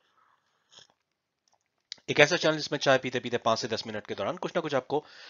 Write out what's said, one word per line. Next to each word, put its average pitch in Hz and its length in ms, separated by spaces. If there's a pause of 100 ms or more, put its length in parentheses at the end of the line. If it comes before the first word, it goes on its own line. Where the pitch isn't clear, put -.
(2000)
एक - 120
ऐसा 147 160
चैनल 156 200
जिसमें 147 220
चाय 135 200
पीते 127 220
पीते 120 160
पाँच 113 220
से 123 100
दस 110 180
मिनट 107 200
के 110 80
दौरान 107 220
कुछ 175 200
ना 175 40
कुछ 156 140
आपको 135 300 (260)